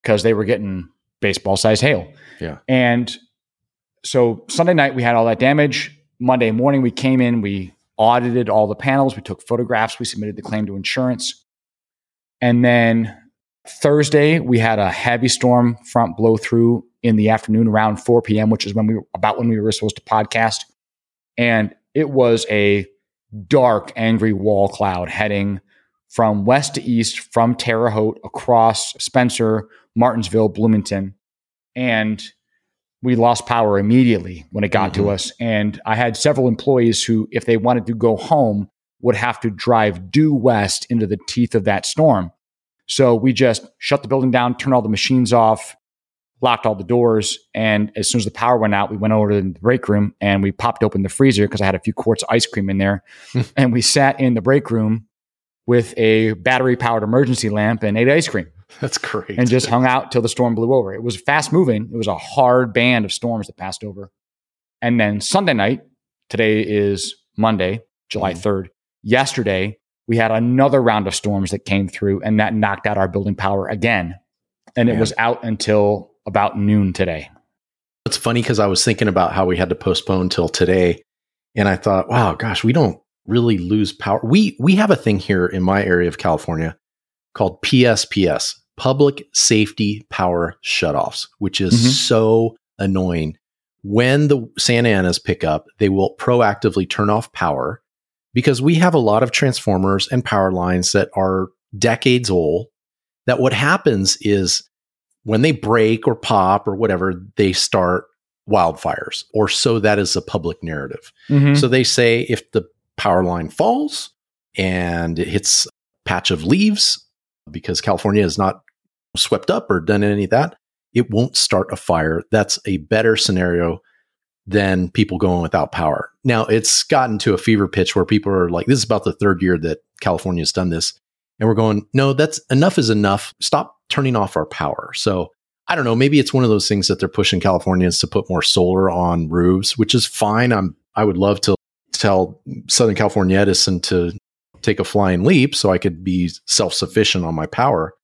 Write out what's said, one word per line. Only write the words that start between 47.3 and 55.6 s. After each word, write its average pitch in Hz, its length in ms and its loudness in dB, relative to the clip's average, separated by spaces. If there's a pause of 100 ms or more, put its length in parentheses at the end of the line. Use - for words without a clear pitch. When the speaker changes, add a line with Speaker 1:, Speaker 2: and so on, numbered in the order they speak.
Speaker 1:
And 107 420 0
as 107 140 -4
soon 123 100 0
as 104 60 -2
the 110 60 -6
power 120 260 0
went 107 180 0
out, 101 160 -2
we 104 60 -8
went 107 160 0
over 107 180 2
to 101 100 2
the 92 180 -6
break 123 300 0
room 104 320 0
and 98 220 2
we 98 80 0
popped - 320 -2
open 101 180 0
the 95 80 -2
freezer 104 380 2
'cause 90 140 -6
I 98 40 0
had 95 100 2
a 90 40 -6
few 110 140 -4
quarts - 300 -2
of - 80 -8
ice 117 140 2
cream 98 240 -6
in 98 80 -2
there. 98 260 0 (300)
Speaker 2:
<laughs> 123 240 -4
Speaker 1:
And 131 160 2
we 120 80 0
sat 139 380 0
in 127 140 2
the 113 80 0
break 135 280 0
room 110 380 -2 (580)